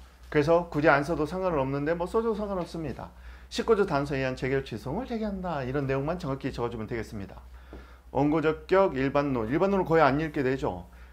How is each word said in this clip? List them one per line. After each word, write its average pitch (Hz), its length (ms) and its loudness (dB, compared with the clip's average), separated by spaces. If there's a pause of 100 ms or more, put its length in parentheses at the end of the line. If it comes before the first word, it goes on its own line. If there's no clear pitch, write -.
(300)
그래서 165 400 4
굳이 151 200 4
안 143 140 8
써도 151 220 -2
상관은 180 340 -2
없는데 143 360 0
뭐 175 120 -4
써도 226 260 0
상관없습니다. 175 800 -6 (380)
십구 226 260 2
조 202 100 4
단서에 143 340 0
의한 131 160 -2
재결 135 280 0
취소를 135 440 -8
제기한다. 190 560 -4
이런 135 240 -2
내용만 139 320 -2
정확히 135 320 -4
적어주면 117 360 -4
되겠습니다. 110 540 -8 (680)
원고적격, 156 840 2
일반론. 135 540 0
일반론은 185 360 2
거의 160 160 4
안 139 180 6
읽게 156 240 -2
되죠. 127 440 -2 (260)